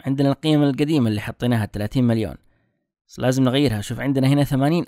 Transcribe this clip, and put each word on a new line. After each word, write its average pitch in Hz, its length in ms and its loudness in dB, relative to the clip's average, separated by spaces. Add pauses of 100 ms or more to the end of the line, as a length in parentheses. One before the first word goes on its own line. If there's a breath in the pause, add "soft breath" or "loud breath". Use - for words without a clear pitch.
عندنا 139 240 0
القيمة 147 400 2
القديمة 139 400 0
اللي 104 120 -2
حطيناها 113 440 -2
ثلاثين 107 380 -2
مليون، 113 340 0 (720)
بس - 120 -18
لازم 131 240 2
نغيرها. 123 380 2
شوف 113 180 -10
عندنا 131 280 0
هنا 143 160 4
ثمانين 143 440 0